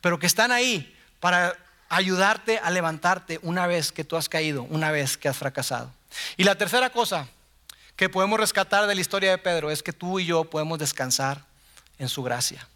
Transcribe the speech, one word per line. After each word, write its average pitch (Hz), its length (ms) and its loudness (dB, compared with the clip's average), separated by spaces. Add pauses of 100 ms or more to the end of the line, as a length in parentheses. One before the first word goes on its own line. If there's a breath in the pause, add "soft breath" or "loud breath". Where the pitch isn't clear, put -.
pero 170 160 2
que 151 80 -4
están 220 260 4
ahí 240 440 0 (240 soft breath)
para 180 360 2 (340)
ayudarte 190 680 2
a 170 140 -2
levantarte 170 720 0
una 180 240 0
vez 175 240 0
que 160 120 -10
tú 165 120 -6
has 160 140 -2
caído, 156 340 -2
una 156 260 -2
vez 147 260 0
que - 140 -2
has 131 80 -4
fracasado. 131 560 -6 (440 loud breath)
Y 185 60 2
la 196 120 6
tercera 233 340 0
cosa 196 380 -2 (680 loud breath)
que 185 140 2
podemos 196 300 2
rescatar 202 480 2
de 202 80 2
la 185 60 -2
historia 190 280 0
de 185 80 4
Pedro 170 320 -2
es 151 140 -4
que 170 100 -6
tú 185 260 -4
y 180 60 -2
yo 165 200 2
podemos 156 340 -4
descansar 135 680 -2 (540 soft breath)
en 127 100 -6
su 135 140 -6
gracia. 123 520 -4